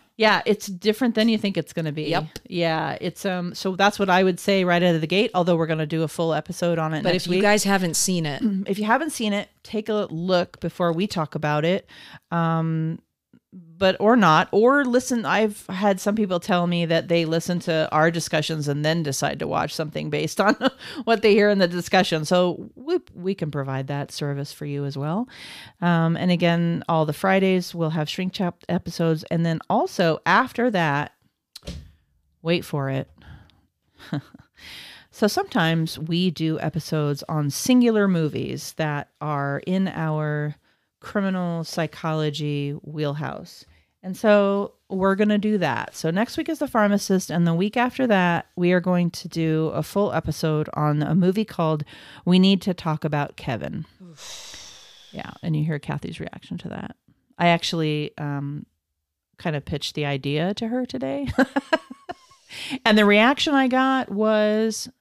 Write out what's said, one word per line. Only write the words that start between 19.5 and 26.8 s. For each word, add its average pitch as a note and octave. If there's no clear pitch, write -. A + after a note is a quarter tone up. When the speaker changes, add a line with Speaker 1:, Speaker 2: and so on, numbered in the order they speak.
Speaker 1:
something D#3
based D3+
on G#3
<laughs> -
what A3+
they A3
hear G#3
in G3+
the G3
discussion. F3
So F3+
we, D#4+
we F#3
can D#3
provide C3+
that C#3+
service C#3+
for -
you C#3+
as C#3
well. E3+
Um, E3
and F3+
again, E3+